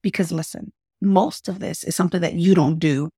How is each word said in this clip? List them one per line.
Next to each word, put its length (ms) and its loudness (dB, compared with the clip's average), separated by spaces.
Because 300 -2
listen, 400 -8
most 480 0
of 100 -10
this 240 -8
is 120 -4
something 260 0
that 140 -2
you 180 4
don't 260 4
do 380 0